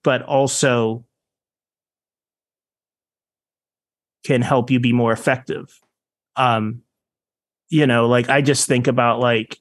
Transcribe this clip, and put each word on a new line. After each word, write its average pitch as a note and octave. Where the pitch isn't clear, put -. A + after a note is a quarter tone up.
but B2+
also B2
can B2+
help B2
you B2+
be A#2+
more A#2
effective. -
Um, A#2
you D3+
know, A#2
like, B2
I C#3
just C3
think B2
about, A#2+
like, A#2